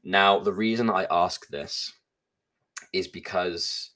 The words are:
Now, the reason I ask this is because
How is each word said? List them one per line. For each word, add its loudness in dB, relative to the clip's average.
Now, 4
the 0
reason 0
I 2
ask 0
this -10
is -4
because -6